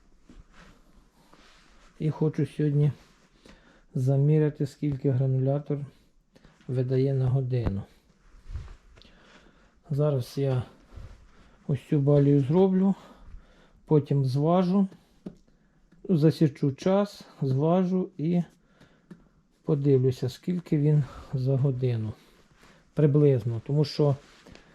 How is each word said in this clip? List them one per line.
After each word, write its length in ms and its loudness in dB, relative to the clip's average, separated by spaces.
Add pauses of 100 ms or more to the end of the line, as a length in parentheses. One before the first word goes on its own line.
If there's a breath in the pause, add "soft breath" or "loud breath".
(2000 soft breath)
І 120 -2
хочу 360 -2
сьогодні 460 0 (1000 soft breath)
заміряти, 720 0
скільки 440 -4
гранулятор 680 -2 (920 soft breath)
видає 460 -2
на 140 0
годину. 540 -2 (2000 soft breath)
Зараз 460 -2
я 260 -2 (1040 soft breath)
ось 220 -4
цю 100 0
балію 420 4
зроблю, 540 2 (920 soft breath)
потім 380 2
зважу, 640 2 (1200 soft breath)
засічу 640 2
час, 500 -2 (200)
зважу 680 0 (100)
і 240 -2 (1200 soft breath)
подивлюся, 640 0
скільки 500 -4
він 260 2 (280 loud breath)
за 240 -2
годину. 560 -2 (840 soft breath)
Приблизно. 720 2
Тому 180 0
що, 320 0 (580 loud breath)